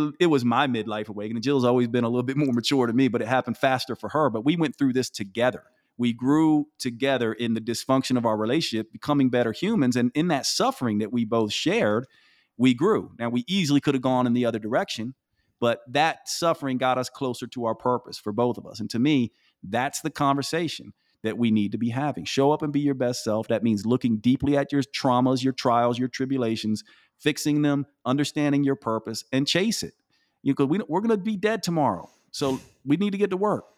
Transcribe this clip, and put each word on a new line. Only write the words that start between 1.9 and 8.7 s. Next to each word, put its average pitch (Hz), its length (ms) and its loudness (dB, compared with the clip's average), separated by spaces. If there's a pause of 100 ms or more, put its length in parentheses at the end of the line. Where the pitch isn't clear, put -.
a - 20 0
little 123 160 0
bit 131 140 -4
more 143 160 2
mature 120 340 2
than 113 80 0
me, 131 140 4
but 117 120 0
it 107 60 -4
happened 123 300 0
faster 131 360 0
for 107 160 -8
her. 147 200 2
But 110 160 -4
we 156 100 2
went 156 220 -2
through 135 160 2
this 123 160 0
together. 110 540 -2 (340)
We 120 160 0
grew 147 540 2 (100)
together 120 560 -2
in 113 220 -2
the 113 40 -2
dysfunction 123 580 0
of 117 80 0
our 110 120 2
relationship, 110 560 -2